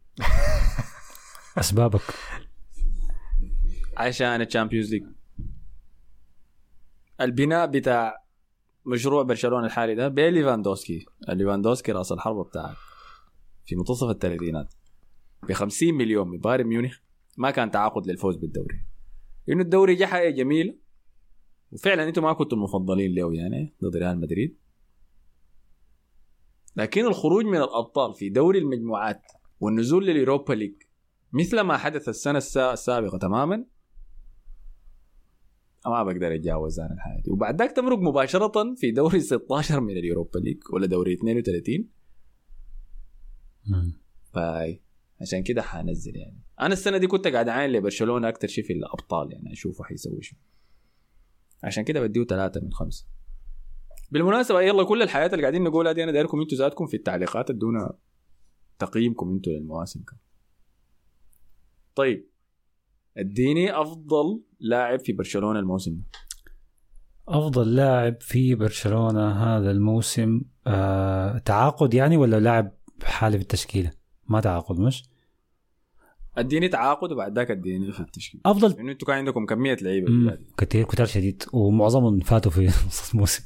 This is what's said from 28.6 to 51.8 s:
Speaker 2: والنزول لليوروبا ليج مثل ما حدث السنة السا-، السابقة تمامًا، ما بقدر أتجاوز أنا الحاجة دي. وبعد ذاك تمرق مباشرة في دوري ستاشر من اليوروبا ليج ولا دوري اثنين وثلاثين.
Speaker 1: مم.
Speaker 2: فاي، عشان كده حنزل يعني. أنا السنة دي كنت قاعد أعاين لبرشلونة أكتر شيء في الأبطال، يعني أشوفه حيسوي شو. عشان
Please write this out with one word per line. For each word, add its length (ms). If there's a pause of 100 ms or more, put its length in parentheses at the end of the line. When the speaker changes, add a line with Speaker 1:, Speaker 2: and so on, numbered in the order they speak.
Speaker 2:
والنزول 460
لليوروبا 480
ليج 200 (600)
مثل 280
ما 160
حدث 320
السنة 280
السا-، 360
السابقة 440
تمامًا، 480 (2250)
ما 180
بقدر 320
أتجاوز 440
أنا 140
الحاجة 280
دي. 100
وبعد 280
ذاك 120
تمرق 280
مباشرة 760
في 160
دوري 280
ستاشر 600
من 160
اليوروبا 420
ليج 180 (160)
ولا 120
دوري 280
اثنين 240
وثلاثين. 520 (1800)
Speaker 1:
مم. 340 (320)
Speaker 2:
فاي، 480 (400)
عشان 220
كده 180
حنزل 540
يعني. 240 (200)
أنا 140
السنة 240
دي 100
كنت 200
قاعد 220
أعاين 220
لبرشلونة 580
أكتر 180
شيء 160
في 100
الأبطال، 580
يعني 220
أشوفه 300
حيسوي 380
شو. 140 (1300)
عشان 200